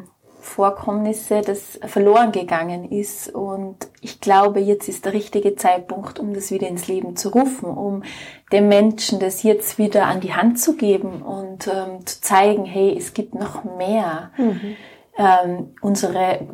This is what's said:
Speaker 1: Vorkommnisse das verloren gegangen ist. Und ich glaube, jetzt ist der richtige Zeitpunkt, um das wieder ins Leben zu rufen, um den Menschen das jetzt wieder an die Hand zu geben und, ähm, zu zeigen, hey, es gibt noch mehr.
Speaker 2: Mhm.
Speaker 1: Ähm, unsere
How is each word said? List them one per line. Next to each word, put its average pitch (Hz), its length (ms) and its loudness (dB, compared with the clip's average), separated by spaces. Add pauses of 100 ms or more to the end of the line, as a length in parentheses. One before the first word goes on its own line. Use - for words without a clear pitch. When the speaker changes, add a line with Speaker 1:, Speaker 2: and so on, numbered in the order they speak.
(400)
Speaker 1:
Vorkommnisse 208 1000 -2
das - 460 -6
verloren 214 480 4
gegangen 175 580 -4
ist. - 420 -8
Und 196 540 -8 (140)
ich - 180 -16
glaube, 202 400 4
jetzt 202 300 0
ist - 160 -8
der 196 80 -4
richtige 202 420 -2
Zeitpunkt, 185 640 -2
um 208 140 -6
das 196 180 -8
wieder 196 160 -2
ins 175 220 -8
Leben 185 260 -4
zu 196 140 -6
rufen, 240 400 0
um 196 340 -6 (480)
den 208 160 6
Menschen 208 540 4
das 190 220 -4
jetzt - 340 2
wieder 208 280 4
an 180 140 0
die 190 140 -6
Hand 226 260 4
zu - 160 2
geben 190 460 0
und, 190 460 -10
ähm, 190 380 -6
zu - 140 -12
zeigen, 202 460 4
hey, 190 320 2
es - 160 -10
gibt - 220 -8
noch - 280 -10 (140)
mehr. 180 600 -2
Speaker 2:
Mhm. 208 380 -2 (420)
Speaker 1:
Ähm, 180 640 2
unsere 185 600 0 (140)